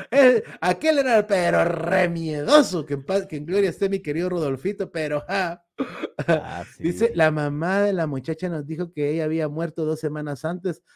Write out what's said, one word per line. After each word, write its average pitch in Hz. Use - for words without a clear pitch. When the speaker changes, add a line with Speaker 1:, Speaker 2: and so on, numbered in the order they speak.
Speaker 1:
Eh, 226
aquel 285
era, 240
pero 175
re 175
miedoso, 165
que 143
en 139
paz, 190
que 156
en 147
gloria 185
esté 196
mi 196
querido 175
Rodolfito, 175
pero, 151
ja. 180
Speaker 2:
Ah, 139
Speaker 1:
<laughs> -
Dice, 180
Speaker 2:
sí. 233
Speaker 1:
"La 160
mamá 151
de 202
la 170
muchacha 143
nos 156
dijo 165
que 147
ella 160
había 156
muerto 160
dos 156
semanas 151
antes, 175